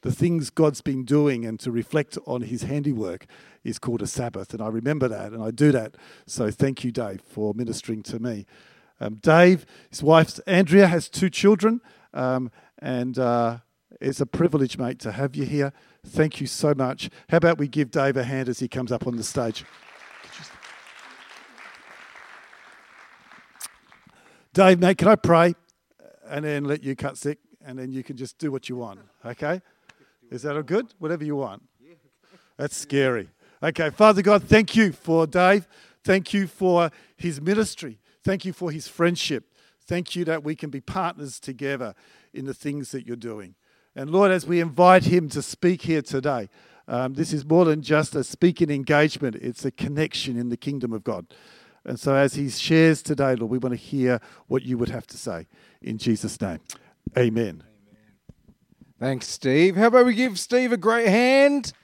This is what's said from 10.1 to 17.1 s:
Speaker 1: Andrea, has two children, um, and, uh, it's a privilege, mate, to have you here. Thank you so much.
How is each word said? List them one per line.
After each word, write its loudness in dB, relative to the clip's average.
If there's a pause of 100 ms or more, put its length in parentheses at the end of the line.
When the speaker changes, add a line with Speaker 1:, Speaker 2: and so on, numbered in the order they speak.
Speaker 1:
Andrea, 6
has 0
two -2
children, 2 (320)
um, -2 (260)
and, -6
uh, 0 (440)
it's -4
a 0
privilege, 0
mate, -6
to -8
have -6
you -4
here. -2 (340)
Thank -2
you -6
so 0
much. -4 (200)